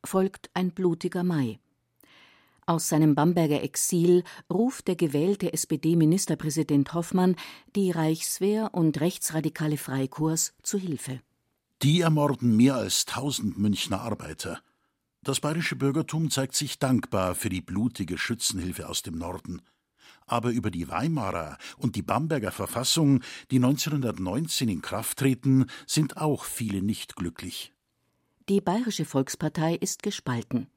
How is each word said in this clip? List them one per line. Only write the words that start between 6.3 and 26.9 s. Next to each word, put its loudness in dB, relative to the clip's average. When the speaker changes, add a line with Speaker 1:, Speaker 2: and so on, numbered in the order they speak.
Speaker 1:
Hoffmann 2
die 2
Reichswehr 0
und 2
rechtsradikale -2
Freikorps -2
zu -4
Hilfe. -6
Speaker 2:
Die 6
ermorden 4
mehr 8
als 0
tausend -4
Münchner 0
Arbeiter. -8
Das -2
bayerische -2
Bürgertum 0
zeigt -2
sich -4
dankbar 2
für -4
die -2
blutige -4
Schützenhilfe -4
aus -6
dem -10
Norden. -10
Aber 0
über -2
die -6
Weimarer -2
und -2
die -4
Bamberger -2
Verfassung, 2
die 4
neunzehnhundertneunzehn 0
in -2
Kraft -6
treten, 4
sind -2
auch 0
viele -4
nicht -4